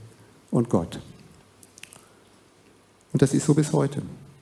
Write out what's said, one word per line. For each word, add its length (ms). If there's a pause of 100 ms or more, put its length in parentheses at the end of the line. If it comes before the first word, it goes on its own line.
(500)
und 180
Gott. 320 (2000)
Und 100
das 100
ist 140
so 80
bis 180
heute. 300 (400)